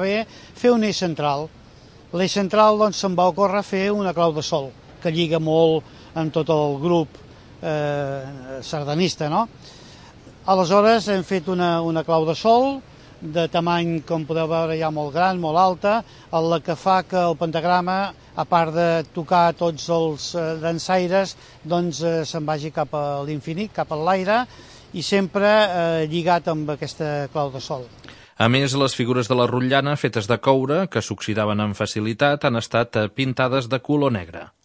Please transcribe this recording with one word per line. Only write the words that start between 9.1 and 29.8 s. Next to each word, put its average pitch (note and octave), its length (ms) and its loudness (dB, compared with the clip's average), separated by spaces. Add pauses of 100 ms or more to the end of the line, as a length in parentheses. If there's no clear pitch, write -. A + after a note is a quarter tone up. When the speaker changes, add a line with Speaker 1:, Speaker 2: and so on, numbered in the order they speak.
Speaker 1:
no? A3 140 0 (1000)
Aleshores, G3 640 4
hem F#3+ 160 -2
fet F#3 240 -4
una, F3 320 0
una D#3+ 240 -2
clau E3 220 2
de D#3 80 -2
sol, B3+ 400 4 (440)
de E3 280 -2
tamany, E3+ 560 0
com D#3+ 220 -2
podeu D#3+ 220 -2
veure, E3 280 -2
ja D#3+ 160 -2
molt D3 220 -6
gran, F3+ 260 2
molt D#3 160 0
alta, F#3+ 400 2 (340)
en E3 200 0
la E3 100 2
que E3 160 -4
fa F#3+ 260 2
que F#3 160 -4
el E3+ 200 0
pentagrama, F3 580 0 (400)
a D#3 80 -2
part E3 280 2
de E3+ 140 2 (260)
tocar E3+ 440 2
tots E3 320 -4
els, E3 460 -2
eh, D#3+ 260 -4
dansaires, F3+ 760 0 (280)
doncs, E3 400 -2
eh, E3 220 0
se'n D#3 200 -6
vagi D3+ 260 -4
cap D3 220 -4
a C#3+ 320 -4
l'infinit, D#3+ 480 -8
cap D#3 180 -6
a D#3 40 -4
l'aire, F#3+ 500 0 (480)
i F3+ 80 -6
sempre, G3 460 0
eh, F3 600 2
lligat E3+ 400 0
amb D#3 220 -2
aquesta D3 640 -6
clau C#3+ 180 -2
de C3 100 -10
sol. B2+ 260 -8 (500)
Speaker 2:
A G#2+ 100 4
més, C3+ 280 2
les C#3 180 2
figures B2 340 0
de C3 80 2
la B2 120 4
rotllana, C3+ 500 0